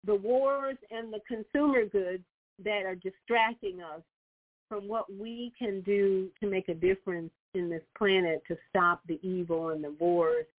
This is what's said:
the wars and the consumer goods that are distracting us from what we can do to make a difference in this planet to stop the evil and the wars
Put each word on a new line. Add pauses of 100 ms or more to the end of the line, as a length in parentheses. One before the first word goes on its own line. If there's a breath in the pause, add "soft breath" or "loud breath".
the
wars (140)
and
the
consumer
goods (400)
that
are
distracting
us (680)
from
what
we
can
do (100)
to
make
a
difference (240)
in
this (160)
planet
to (140)
stop
the
evil
and
the
wars (140)